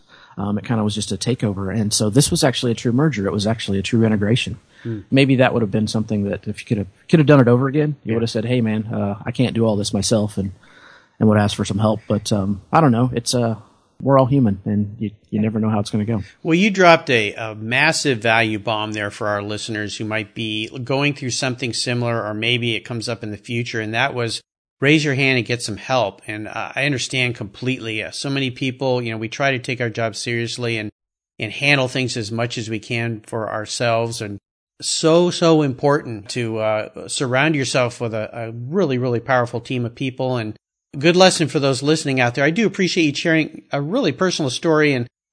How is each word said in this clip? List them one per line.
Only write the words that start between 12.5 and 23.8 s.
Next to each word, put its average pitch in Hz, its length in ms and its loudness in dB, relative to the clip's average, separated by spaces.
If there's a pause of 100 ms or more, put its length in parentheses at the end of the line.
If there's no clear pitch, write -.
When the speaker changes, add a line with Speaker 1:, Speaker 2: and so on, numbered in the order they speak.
Speaker 1:
I 147 80 6
don't 139 140 6
know. 123 200 2
It's, 120 220 -2
uh, 117 200 0 (460)
we're 135 160 4
all 131 100 6
human, 117 360 2
and 104 340 -2
you, 107 120 -4
you 101 40 -12 (180)
Speaker 2:
Yeah. 107 100 0
Speaker 1:
never 110 180 0
know 110 100 0
how 107 120 2
it's - 80 -8
gonna 107 160 -2
go. 107 180 -2 (180)
Speaker 2:
Well, 160 140 2
you 202 160 4
dropped 170 380 6
a, 107 240 2
a 110 220 -10
massive 131 640 0
value 113 400 2
bomb 107 340 -4
there 104 180 -4
for 107 160 -6
our 104 160 0
listeners 104 540 -6
who 113 80 -8
might 107 300 -6
be 110 340 -6 (160)
going 139 300 0
through 131 160 -6
something 123 420 -4
similar, 120 520 -2
or 107 80 -6
maybe 117 420 -2
it 104 100 -8
comes 117 240 -6
up 113 140 -6
in 107 80 -8
the 101 60 -8
future, 117 440 -6